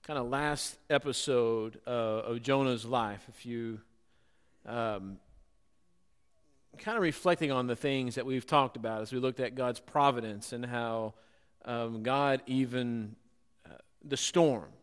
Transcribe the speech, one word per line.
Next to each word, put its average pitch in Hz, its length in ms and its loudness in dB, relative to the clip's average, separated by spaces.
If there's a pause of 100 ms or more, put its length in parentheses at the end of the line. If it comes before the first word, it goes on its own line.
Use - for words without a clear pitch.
kind 151 160 -4
of 120 100 -2
last 147 500 -2 (100)
episode, 117 960 2
uh, 123 40 -6
of 113 520 0
Jonah's 127 440 2
life. 113 420 -2
If - 160 -20
you, 117 360 -6 (840)
um, 107 540 -4 (1600)
kind 226 180 -2
of 208 60 2
reflecting 165 500 2
on 127 140 2
the 120 100 0
things 135 380 0
that 127 100 -4
we've 131 220 -2
talked 135 320 4
about 110 240 -4
as 107 100 -8
we 127 60 -2
looked 127 220 -2
at 123 140 -2
God's 123 240 -2
providence 120 760 0
and 120 100 -6
how, 113 480 -4 (540)
um, 117 360 -4
God 135 440 2
even, 120 680 0 (520)
uh, - 80 -20 (280)
the 139 140 -4
storm 139 540 2 (120)